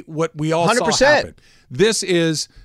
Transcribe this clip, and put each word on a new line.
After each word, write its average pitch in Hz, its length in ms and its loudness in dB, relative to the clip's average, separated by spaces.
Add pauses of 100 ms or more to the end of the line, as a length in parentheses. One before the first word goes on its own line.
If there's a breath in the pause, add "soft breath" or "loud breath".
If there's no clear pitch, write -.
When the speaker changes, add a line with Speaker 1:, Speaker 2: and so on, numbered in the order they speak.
Speaker 1:
what 160 280 -6
we 156 160 -4
all 170 140 0
Speaker 2:
Hundred 220 200 2
percent. - 120 -2
Speaker 1:
saw 254 80 4 (220)
happen. - 80 -20 (340 soft breath)
This 196 320 0
is 165 460 -2 (180 soft breath)